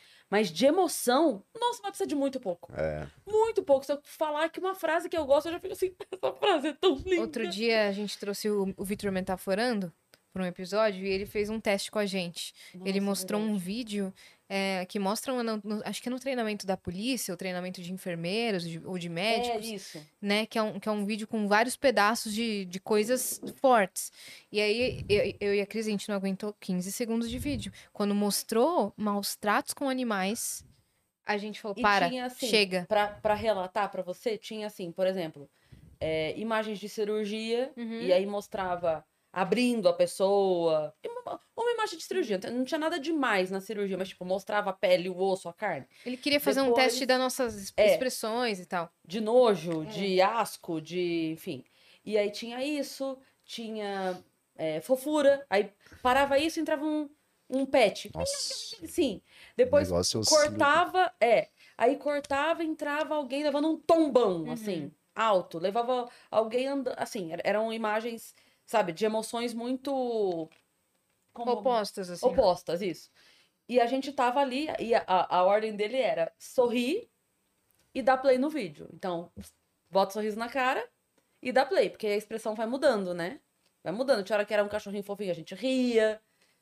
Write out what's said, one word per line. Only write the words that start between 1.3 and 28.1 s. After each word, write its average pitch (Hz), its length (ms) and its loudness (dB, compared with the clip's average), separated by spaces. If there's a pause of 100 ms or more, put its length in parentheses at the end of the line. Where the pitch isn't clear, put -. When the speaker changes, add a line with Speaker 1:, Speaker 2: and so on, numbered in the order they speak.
Speaker 1:
nossa, 480 240 -2
mas 392 100 -6
precisa 392 160 -4
de 285 80 -4
muito 269 240 -2
pouco. - 360 -8
Speaker 2:
É. 76 320 -2 (180)
Speaker 1:
Muito 427 380 2
pouco. 269 220 4
Se 294 80 -2
eu 285 100 -6
falar 311 460 -2
que 320 100 -14
uma 370 160 -4
frase 330 320 -2
que 349 100 -4
eu 202 80 -2
gosto, 294 220 4
eu 330 60 -4
já 339 80 -6
fico 381 120 -10
assim, 370 220 -4
<laughs> - 160 -18
"Essa - 220 -4
frase 320 340 2
é 294 60 -2
tão 349 220 2
linda." 349 260 0
Speaker 3:
Outro 226 260 -4
dia 220 400 2
a 196 60 0
gente 202 260 -6
trouxe 202 300 -4
o, 196 260 0
o 214 80 -8
Vitor 202 300 -4
Metaforando 190 800 -2 (400)
pra 185 100 -2
um - 20 -2
episódio 190 600 0
e - 20 -4
ele 196 180 -2
fez 208 240 -2
um 220 120 -4
teste 202 280 0
com - 100 -6
a 208 60 2
gente. 180 480 -6 (200)
Speaker 1:
Nossa, 185 160 -6
Speaker 3:
Ele 196 80 2
Speaker 1:
é 202 40 0
Speaker 3:
mostrou 196 380 0
um 214 60 0
Speaker 1:
verdade. 208 180 0
Speaker 3:
vídeo, 202 500 -4 (360)
é, 196 360 0
que 208 140 -4
mostra, 202 340 0
um, 247 80 -2
no, 220 220 -2
no, 214 220 -4
acho - 180 -6
que 240 60 -6
é - 20 -2
no 254 80 -4
treinamento 226 480 -4
da 190 80 0
polícia, 202 560 -4
ou 170 60 -8
treinamento 180 440 -6
de 175 120 -10
enfermeiros, 180 760 -4
de, 165 180 -8
ou 185 140 -6
de 170 80 -8
médicos, 220 580 -2
Speaker 1:
É, 226 100 -8
isso. 156 300 -14 (160)
Speaker 3:
né? 208 240 0
Que 226 140 -4
é - 20 2
um, 208 160 -2
que 208 120 -6
é - 20 0
um 208 140 -2
vídeo 214 200 -4
com 208 220 -2
vários 220 300 4
pedaços 220 560 2
de, 214 320 -2
de 180 160 -10
coisas 226 580 0 (220)
fortes. 233 500 4 (400)
E 208 80 -2
aí, 220 480 0
eu, 202 320 2
eu 202 160 0
e 202 60 2
a 196 40 -2
Cris, 214 220 -4
a - 20 -2
gente 202 200 -2
não 202 80 -2
aguentou 196 420 -4
quinze 185 320 -4
segundos 226 380 -4
de 247 100 -6
vídeo. 220 320 -4 (220)
Quando 202 200 0